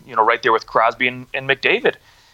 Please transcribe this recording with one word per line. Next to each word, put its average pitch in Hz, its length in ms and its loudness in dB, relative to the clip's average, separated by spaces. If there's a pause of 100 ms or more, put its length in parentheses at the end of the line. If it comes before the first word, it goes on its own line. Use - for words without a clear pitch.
you 123 100 -16
know, 113 80 2
right 117 180 2
there 117 120 2
with 110 140 -2
Crosby 120 420 0
and, 127 240 -10
and 135 160 -6
McDavid. 143 460 0 (380)